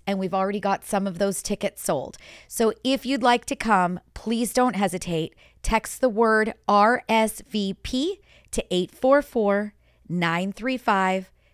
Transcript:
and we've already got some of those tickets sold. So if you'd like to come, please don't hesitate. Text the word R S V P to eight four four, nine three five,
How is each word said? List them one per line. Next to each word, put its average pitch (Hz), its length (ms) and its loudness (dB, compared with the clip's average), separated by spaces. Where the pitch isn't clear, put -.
and 196 140 -2
we've 190 160 -4
already 196 240 -2
got 196 260 -2
some 196 220 -2
of 175 100 -8
those 196 240 -2
tickets - 400 -6
sold. 143 360 -4
So 220 260 0
if 262 200 0
you'd 247 200 -2
like 240 220 4
to 269 100 -6
come, 180 440 0
please 226 400 -4
don't 254 220 2
hesitate. 180 580 -2
Text - 360 -2
the 262 100 2
word 220 440 2
R 208 420 4
S 220 400 0
V 196 320 -2
P 311 400 -4
to - 180 -4
eight 180 220 -2
four 277 320 4
four, 208 500 -2
nine 175 440 -2
three 254 260 -6
five, 190 540 0